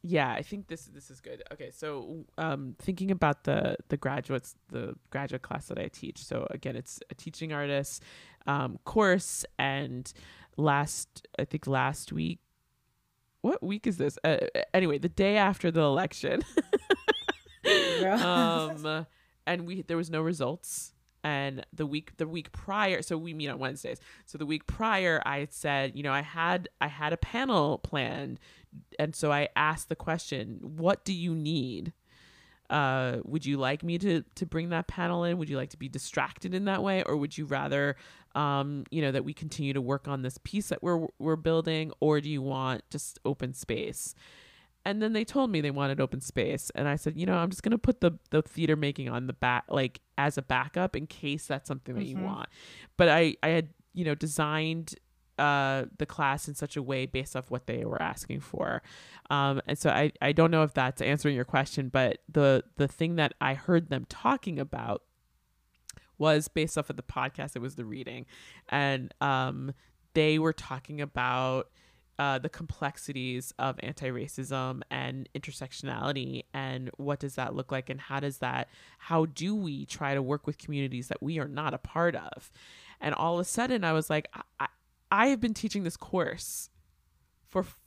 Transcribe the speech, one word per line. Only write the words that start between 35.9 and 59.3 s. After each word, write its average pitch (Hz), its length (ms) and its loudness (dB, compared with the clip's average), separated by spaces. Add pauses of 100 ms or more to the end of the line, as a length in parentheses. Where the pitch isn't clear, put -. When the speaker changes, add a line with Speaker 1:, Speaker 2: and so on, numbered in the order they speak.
Speaker 1:
in 196 120 0
that 196 160 0
way? 190 200 2
Or - 140 0
would 143 200 -2
you 156 100 -4
rather, 139 500 0 (400)
um, 143 540 0
you 156 120 0
know, 139 80 4
that 131 140 2
we 147 100 -6
continue 147 400 -4
to 139 60 2
work 131 280 0
on 135 140 -2
this 127 220 -6
piece - 240 -4
that - 140 -2
we're, 165 240 2 (120)
we're 160 180 2
building? 160 640 2
Or 151 220 6
do 147 80 -4
you 143 100 0
want 131 500 -2
just - 360 -8
open 131 260 -2
space?" - 600 -6 (720)
And 214 160 0
then 220 100 2
they 220 140 2
told 262 240 2
me 170 100 2
they 147 120 2
wanted 139 280 0
open 135 220 0
space. - 540 0
And 143 100 2
I 143 80 2
said, 156 220 -2
"You 170 100 0
know, 185 120 4
I'm 170 120 2
just - 140 -10
gonna 226 120 4
put - 240 2
the, 170 120 6 (180)
the 156 100 6
theater 156 360 2
making 143 320 -2
on 120 180 -2
the 127 80 -4
back, 123 340 2
like, 131 320 0 (160)
as 143 220 2
a 135 40 -4
backup 143 520 0
in 151 140 -4
case 147 380 -6
that's 139 200 -4
something 127 300 -6
that 104 100 -2
you - 100 -8
Speaker 2:
Mm-hmm. 185 80 -4
Speaker 1:
want." - 240 -6 (480)
But 175 120 10
I, 160 340 6
I 151 60 2
had, 160 220 2 (240)
you 180 100 -2
know, 151 100 2
designed, 156 800 -2 (440)
uh, 139 460 4 (140)
the 151 80 0
class 143 420 -2
in 147 60 -8
such - 220 -6
a 143 60 -4
way 131 240 -2
based 131 300 -4
off 127 140 -6
what 123 160 -4
they 120 200 -2
were - 140 -4
asking - 400 -4
for. - 420 -4 (480)